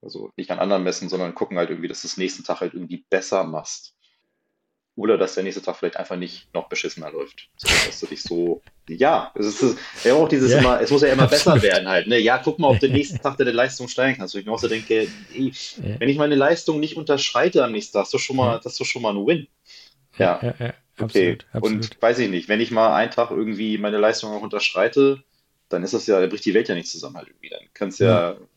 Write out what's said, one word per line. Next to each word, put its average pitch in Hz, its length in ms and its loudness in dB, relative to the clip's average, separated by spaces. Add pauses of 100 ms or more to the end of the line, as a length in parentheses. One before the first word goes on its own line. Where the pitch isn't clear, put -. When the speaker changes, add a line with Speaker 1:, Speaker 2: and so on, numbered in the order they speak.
Speaker 1:
Also - 320 -14
nicht 95 140 -10
an 87 80 -4
anderen 95 240 2
messen, 90 260 -4
sondern 90 260 -4
gucken - 240 -4
halt 85 120 0
irgendwie, 82 160 -8
dass - 160 -10
du - 60 -12
das - 80 -10
nächsten 92 260 -6
Tag - 180 -6
halt 87 140 -6
irgendwie 90 340 -12
besser 95 360 0
machst. - 500 -12 (1000)
Oder 107 200 4
dass 92 180 0
der 95 100 -4
nächste 95 180 -8
Tag 90 140 -6
vielleicht 85 200 -4
einfach 92 200 -8
nicht - 360 -12
noch - 160 -6
beschissener 78 420 -8
läuft. - 460 -12
So, - 120 -4
dass - 320 0
du - 60 -8
dich - 160 -12
so, 85 380 -2 (280)
ja, 113 480 2
es 104 100 -2
ist, 104 160 -2
es, 123 140 2 (280)
ja, 123 100 6
auch 156 140 6
dieses 131 240 4
Speaker 2:
Ja, 139 60 6
Speaker 1:
immer, 127 240 6
es 107 80 0
muss 143 120 4
ja 147 60 6
immer 131 200 6
besser 147 240 4
Speaker 2:
absolut. 123 100 6
Speaker 1:
werden 92 260 2
halt, 92 200 2
ne? 120 100 4
„Ja, 117 200 4
guck 156 200 -2
mal, 151 100 4
ob 117 120 4
du 139 80 4
Speaker 2:
<laughs> - 20 4
Speaker 1:
nächsten 139 320 -2
Tag 139 160 -4
deine 123 140 2
Leistung 123 360 0
steigern 131 300 0
kannst.“ 95 160 -10
Wo 101 40 -6
ich 98 60 -12
mir 107 80 -6
auch 113 60 -4
so 120 100 -2
denke, 110 340 0 (320)
„Ey, 131 180 -4 (300)
Speaker 2:
Ja. 107 160 -6
Speaker 1:
wenn 123 100 0
ich 139 100 2
meine 147 160 2
Leistung 156 460 2
nicht 156 160 -4
unterschreite 147 680 2
am 117 80 -2
nächsten 107 220 -6
Tag, 104 80 2
hast - 100 -6
du 135 60 0
schon 131 180 -4
mal, 123 180 2
Speaker 2:
Ja. 113 40 -6
Speaker 1:
das 120 140 -10
ist - 80 -10
doch 127 60 -4
schon 123 160 -6
mal 107 140 0
ein 101 100 -2
Win.“ 160 200 -4 (720)
Ja. 90 240 2
Speaker 2:
Ja, 117 60 -4 (100)
ja, 120 80 -6
ja, 123 80 -8 (240)
Speaker 1:
Okay. 110 60 -4
Speaker 2:
absolut, 110 480 0
absolut. 110 320 -2
Speaker 1:
Und - 180 -8
weiß 117 160 4
ich 117 100 0
nicht, 90 200 -4
wenn 107 120 2
ich 117 100 -2
mal 113 240 4
einen 113 180 2
Tag - 180 0
irgendwie 107 480 -4
meine 104 200 -2
Leistung 110 340 2
auch 104 100 -8
unterschreite, 120 800 2 (480)
dann 87 140 -2
ist 95 100 -6
das 107 120 -2
ja, 98 140 4
da 92 60 4
bricht 98 180 -6
die 104 80 0
Welt 113 160 2
ja 101 60 -2
nicht 85 140 -8
zusammen 73 280 -14
halt - 120 -18
irgendwie. - 200 -20
Dann - 140 -16 (100)
kannst 98 260 -8
ja 90 340 2
Speaker 2:
Ja. 98 40 -12 (200)